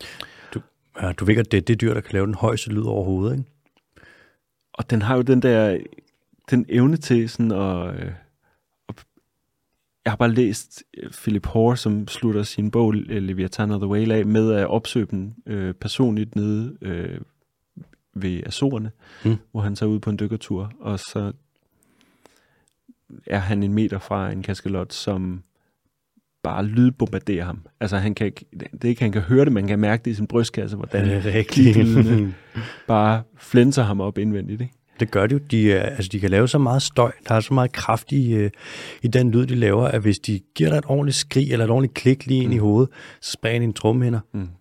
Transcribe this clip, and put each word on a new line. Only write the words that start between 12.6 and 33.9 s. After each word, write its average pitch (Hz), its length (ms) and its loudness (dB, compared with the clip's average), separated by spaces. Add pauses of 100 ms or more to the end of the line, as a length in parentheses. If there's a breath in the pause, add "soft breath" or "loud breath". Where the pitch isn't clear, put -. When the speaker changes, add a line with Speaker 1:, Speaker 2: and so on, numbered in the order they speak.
Speaker 2:
bog, 113 240 2
øh, 104 280 -4
Leviathan 95 480 -4
of 104 100 -2
the 98 80 -2
Whale 110 260 0
af, 107 120 2
med 110 260 2
at 101 140 2
opsøge 110 400 -2
dem, 98 260 -8 (140)
øh, 95 280 -6
personligt 107 640 -2
nede, 107 460 -4
øh, 87 380 -8 (920)
ved 92 320 -6
Azorerne, 110 440 -4 (340 loud breath)
Speaker 1:
Mm. 110 120 2 (160)
Speaker 2:
hvor 107 80 -4
han 101 160 -2
tager 107 140 -2
ud 107 100 0
på 107 100 -4
en 101 80 -4
dykkertur, 104 640 -6
og 104 180 -6
så 101 340 -8 (1900 soft breath)
er 101 120 -4
han 101 240 -2
en 101 120 -2
meter 104 240 0
fra 98 340 -6
en 95 100 -8
kaskelot, 95 500 -6
som 92 500 -6 (1000)
bare 95 220 -4
lydbombarderer 107 800 0
ham. 87 160 -10 (200)
Altså, 104 160 -2
han 98 180 0
kan 107 120 -2
ikke, - 260 -8
det - 320 -12
er 120 40 2
ikke, 120 140 0
han 110 100 2
kan 101 100 0
høre 123 220 4
det, 143 80 2
man 98 140 0
kan 104 120 0
mærke 107 260 2
det 120 60 -2
i 113 40 -4
sin 104 120 -4
brystkasse, 107 500 -2
hvordan 101 320 -2
Speaker 1:
Er 98 120 0
det 98 140 -2
rigtigt? 110 420 6
Speaker 2:
lydene 110 580 4 (520 loud breath)
bare 110 360 4 (140)
flænser 127 460 4
ham 101 180 0